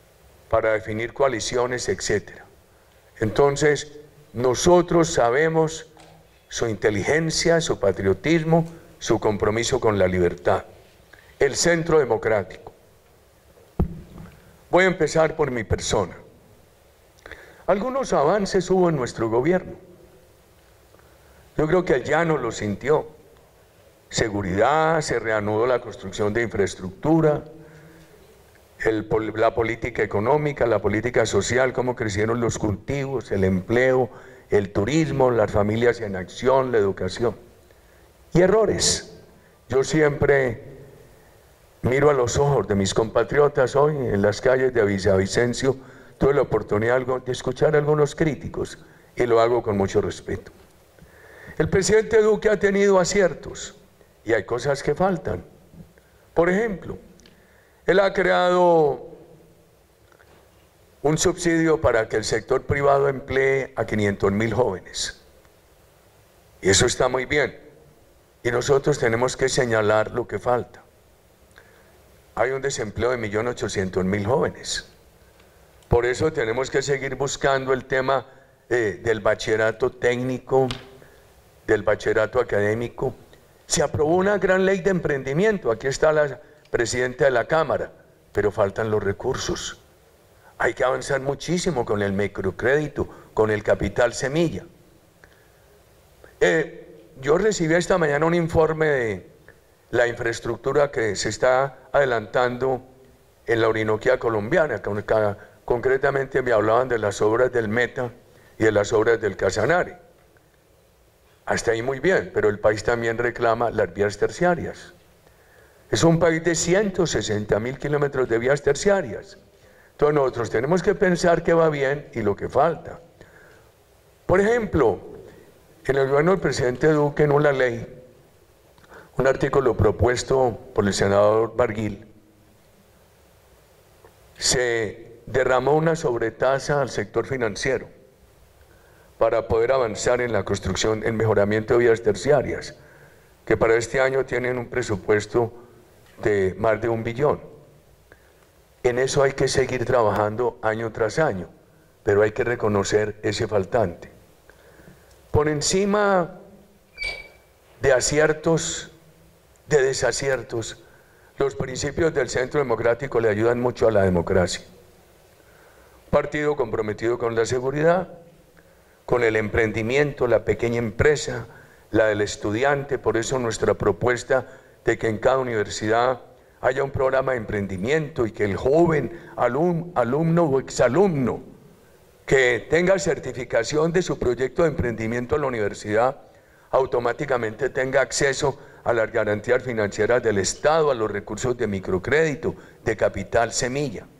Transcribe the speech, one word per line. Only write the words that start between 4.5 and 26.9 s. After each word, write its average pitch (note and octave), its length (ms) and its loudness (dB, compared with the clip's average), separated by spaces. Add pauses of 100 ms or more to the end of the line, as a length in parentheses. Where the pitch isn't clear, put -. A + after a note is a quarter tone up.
sabemos D#3 720 2 (640)
su - 200 -4
inteligencia, D3 920 0
su B2+ 200 -4
patriotismo, D3+ 840 2 (340)
su A2+ 200 0
compromiso A2 640 0
con G#2+ 180 2
la F#2 80 4
libertad. F#2 580 0 (760)
El C3+ 160 2
Centro E3 420 2
Democrático. A2 760 -2 (2000)
Voy F3 140 4
a - 20 4
empezar D#3+ 500 2
por C#3+ 140 -2
mi A#2+ 140 -6
persona. G2+ 520 -2 (1500)
Algunos A#3+ 460 -2
avances F3+ 580 0
hubo F#3 180 4
en D#3+ 80 0
nuestro A#2 320 -4
gobierno. C#3 460 0 (1800)
Yo D3+ 100 0
creo F3 180 2
que E3 100 2
el B2 100 0
llano D3+ 340 0
lo A#2 140 -4
sintió. A2 560 -2 (1000)
Seguridad, A#2 920 0
se C3 180 -4
reanudó G#2+ 480 0
la D3+ 140 0
construcción G#2 520 -6
de A#2 100 -2
infraestructura, A#2+ 1040 0 (1300)